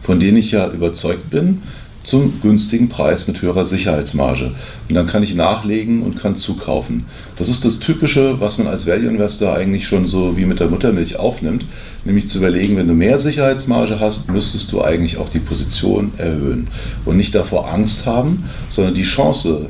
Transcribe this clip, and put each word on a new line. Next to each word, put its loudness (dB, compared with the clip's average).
von 4
denen 6
ich 2
ja 2
überzeugt -4
bin, 2
zum 2
günstigen 4
Preis 0
mit -4
höherer 2
Sicherheitsmarge. 0
Und 0
dann 2
kann 2
ich -2
nachlegen 0
und -4
kann -2
zukaufen. -4
Das -2
ist 0
das 0
Typische, 2
was -2
man 0
als -4
Value 2
Investor 0
eigentlich 0
schon 2
so 0
wie 2
mit 2
der 4
Muttermilch 0
aufnimmt, -2
nämlich 2
zu -4
überlegen, 2
wenn 2
du 4
mehr 4
Sicherheitsmarge 0
hast, -2
müsstest -2
du 0
eigentlich 0
auch -6
die -2
Position -2
erhöhen -2
und 2
nicht 2
davor 0
Angst 0
haben, 0
sondern 2
die 0
Chance 0